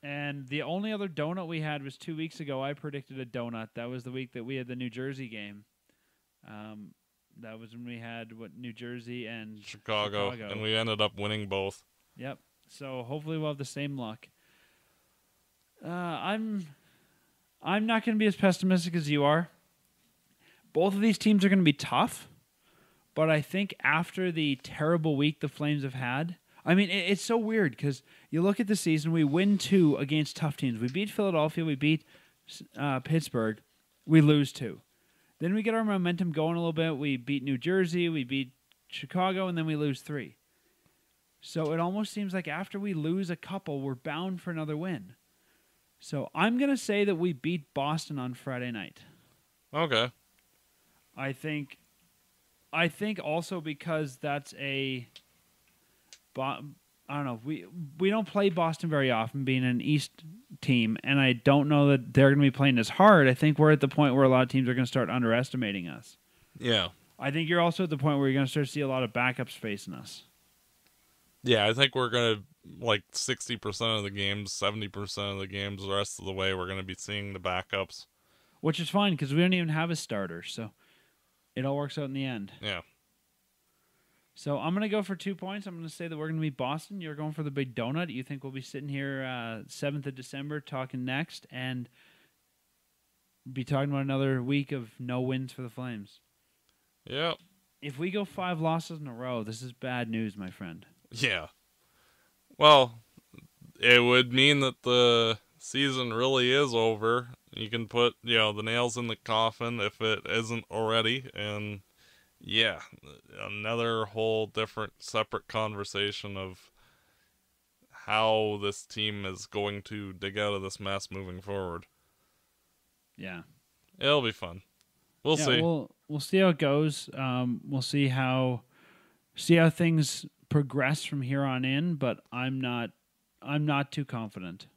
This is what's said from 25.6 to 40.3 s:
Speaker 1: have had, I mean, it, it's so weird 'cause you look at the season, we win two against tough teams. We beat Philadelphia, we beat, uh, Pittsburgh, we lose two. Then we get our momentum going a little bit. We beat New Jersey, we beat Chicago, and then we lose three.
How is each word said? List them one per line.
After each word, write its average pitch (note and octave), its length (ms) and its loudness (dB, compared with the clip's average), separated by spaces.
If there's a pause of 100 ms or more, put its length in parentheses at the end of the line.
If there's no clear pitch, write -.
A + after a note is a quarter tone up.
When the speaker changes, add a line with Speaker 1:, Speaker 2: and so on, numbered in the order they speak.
Speaker 1:
have C3 120 -6
had, C3 420 -4 (280)
I E3 100 6
mean, F#3+ 160 4
it, F#3 200 0
it's G3 120 2
so A#3 140 0
weird G#3+ 400 2
'cause C#3+ 260 -4 (280)
you D#3 100 0
look G3 200 2
at G3+ 80 0
the G#3 80 4
season, D#3+ 340 2
we E3 140 4
win F#3 340 4
two F3 380 6
against D3 400 0
tough D3+ 200 -2
teams. A#2+ 240 -2
We A#2+ 80 0
beat G3 220 -2
Philadelphia, E3 540 0
we D#3 100 0
beat, D3+ 300 2 (760)
uh, C3+ 220 -2
Pittsburgh, B2+ 600 -2 (460)
we D#3+ 140 8
lose D3 320 6
two. G#2+ 280 -10 (600)
Then F3 140 0
we G#3+ 80 0
get A3 120 0
our A3+ 100 0
momentum F3+ 480 0
going D#3+ 240 0
a E3+ 40 -2
little E3 140 0
bit. D#3+ 240 0
We C#3+ 180 0
beat B2+ 260 -4
New C3+ 160 -2
Jersey, F3 500 2
we D#3+ 160 -2
beat C3 280 -4 (340)
Chicago, F#3 640 -2
and F3 100 -2
then D#3+ 80 -2
we D#3 80 0
lose D3 280 -2
three. B2+ 340 -10 (1040)